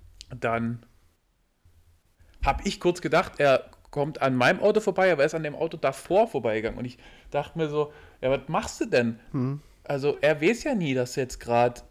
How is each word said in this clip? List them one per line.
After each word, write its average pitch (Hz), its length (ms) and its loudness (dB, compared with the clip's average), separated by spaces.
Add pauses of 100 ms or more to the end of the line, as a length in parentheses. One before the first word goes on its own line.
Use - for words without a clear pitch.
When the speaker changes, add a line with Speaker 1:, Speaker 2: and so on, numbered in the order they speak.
(400)
Speaker 1:
dann 117 460 -2 (1600)
hab 135 220 0
ich 202 140 -4
kurz 175 220 0
gedacht, 160 360 0
er 139 280 4 (260)
kommt 147 300 -4
an 135 140 2
meinem 131 260 4
Auto 208 180 4
vorbei, 190 320 2
aber 165 120 4
er - 20 6
ist 160 100 -2
an 160 80 -4
dem 151 120 -6
Auto 160 220 -4
davor 170 500 2
vorbeigegangen. 113 500 -2
Und 117 80 -8
ich 123 120 -12 (340)
dachte 147 260 -6
mir 160 100 -2
so, 147 240 -2 (300)
„Ja, 131 100 0
was 135 160 0
machst 190 340 -4
du 320 40 0
denn?“ 120 340 0 (140)
Speaker 2:
Mhm. 135 280 -2 (220)
Speaker 1:
Also 143 380 -2
er 147 200 2
weiß 226 220 0
ja 285 120 -2
nie, 160 180 0
dass 123 220 -2
jetzt 131 240 -6
grad 120 520 2